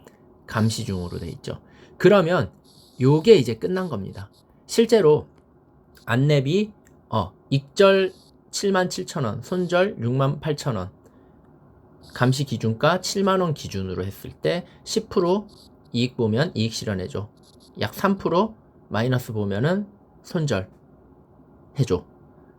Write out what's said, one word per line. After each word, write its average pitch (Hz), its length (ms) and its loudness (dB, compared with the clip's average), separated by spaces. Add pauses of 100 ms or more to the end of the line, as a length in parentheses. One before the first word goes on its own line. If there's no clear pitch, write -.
(460)
감시 110 380 -2
중으로 90 360 -8
돼 85 100 -10
있죠. - 320 -12 (360)
그러면 175 540 4 (480)
요게 156 360 6
이제 120 180 2
끝난 180 340 -4
겁니다. 98 420 -10 (360)
실제로 214 640 4 (760)
안내비, 143 680 2 (360)
어, 101 220 -2 (180)
익절 190 640 4 (400)
칠만 190 380 0
칠천 180 340 -6
원, 110 180 -4
손절 180 580 0
육만 135 420 0
팔천 147 340 -4
원, 92 140 -6 (1200)
감시 131 300 0
기준가 120 580 -2
칠만 190 400 0
원 165 140 -2
기준으로 92 480 -8
했을 - 260 -10
때 165 360 -4 (180)
십 - 260 -6
프로 190 380 0 (460)
이익 127 220 -2
보면 113 380 0
이익 110 180 -2
실현해줘. 101 560 -6 (540)
약 104 140 -6
삼 196 220 -2
프로 185 380 0 (340)
마이너스 123 440 -2
보면은 110 540 -2 (340)
손절 123 480 -4 (1120)
해줘. 95 260 0 (540)